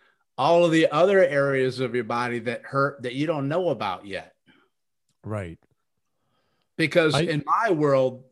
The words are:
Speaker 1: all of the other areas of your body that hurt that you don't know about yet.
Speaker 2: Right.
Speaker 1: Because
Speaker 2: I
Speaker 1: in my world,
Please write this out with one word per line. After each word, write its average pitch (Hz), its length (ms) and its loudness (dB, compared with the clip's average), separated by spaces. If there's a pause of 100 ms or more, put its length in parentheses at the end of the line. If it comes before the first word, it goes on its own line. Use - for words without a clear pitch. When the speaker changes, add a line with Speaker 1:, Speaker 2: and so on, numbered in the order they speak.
(380)
Speaker 1:
all 170 280 4
of 165 60 2
the 160 200 4
other 190 320 4
areas 139 560 0
of 120 160 -4
your 120 80 -2
body 120 360 -4
that 113 240 -8
hurt 139 400 -2
that 123 120 -8
you 143 100 -4
don't 151 220 -4
know 170 220 -2
about 104 360 -4
yet. 92 300 -12 (880)
Speaker 2:
Right. 101 340 -8 (1200)
Speaker 1:
Because 160 380 2
Speaker 2:
I 143 60 2
Speaker 1:
in 160 240 -2
my 202 260 0
world, 135 600 0